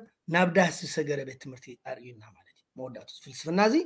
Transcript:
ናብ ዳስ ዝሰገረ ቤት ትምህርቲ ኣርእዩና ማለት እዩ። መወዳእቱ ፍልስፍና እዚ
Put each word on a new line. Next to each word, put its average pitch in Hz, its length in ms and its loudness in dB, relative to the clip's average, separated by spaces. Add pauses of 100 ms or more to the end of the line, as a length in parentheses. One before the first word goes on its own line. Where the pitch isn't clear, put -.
(260)
ናብ 180 260 4
ዳስ 170 260 4
ዝሰገረ 147 460 -4
ቤት 131 160 -12
ትምህርቲ 127 260 -16 (160)
ኣርእዩና 120 440 -14
ማለት 107 240 -20
እዩ። - 140 -20 (120)
መወዳእቱ 127 400 -12
ፍልስፍና 160 480 -4
እዚ 220 120 6 (100)